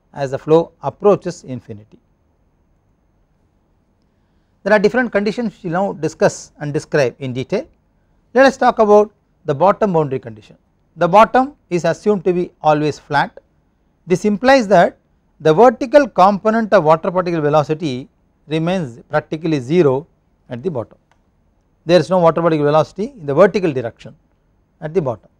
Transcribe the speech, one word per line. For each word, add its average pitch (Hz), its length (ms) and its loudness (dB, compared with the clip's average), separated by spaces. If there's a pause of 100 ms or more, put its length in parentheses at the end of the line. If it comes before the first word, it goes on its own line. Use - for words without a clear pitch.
(140)
as 139 180 -8
the 135 60 -8
flow 160 340 0 (100)
approaches - 640 -2
infinity. 107 560 -16 (2750)
There 196 100 0
are 214 60 4
different 220 320 -2
conditions 208 420 -4
which - 100 -20
we 185 60 -8
now 190 240 -6
discuss - 680 -4
and 147 140 -10
describe 143 460 -2
in 131 140 -10
detail. 180 340 -6 (680)
Let 262 120 4
us 262 120 0
talk 247 220 0
about 208 320 4 (340)
the 147 100 -4
bottom 196 380 0
boundary 143 260 -2
condition. 107 380 -20 (400)
The 165 100 0
bottom 226 480 2 (140)
is 170 160 -4
assumed 175 400 -2
to 185 80 0
be 175 180 -4 (100)
always 151 360 0
flat. 151 420 -6 (680)
This 175 180 -2
implies 240 440 2
that 196 280 2 (420)
the 156 140 2
vertical 247 540 4
component 208 680 0
of 190 100 4
water 160 280 2
particle 175 300 -2
velocity 147 680 -2 (380)
remains 160 520 -4 (100)
practically 156 500 -4
zero 139 480 0 (420)
at 123 140 -12
the 180 80 -6
bottom. 117 260 -10 (880)
There 170 140 4
is 147 100 -4
no 185 100 0
water 165 220 2
particle 160 240 0
velocity 156 540 -2
in 156 60 -18
the 143 80 -4
vertical 185 380 2
direction 117 440 -10 (640)
at 156 120 -12
the 185 80 -2
bottom. 120 280 -8 (100)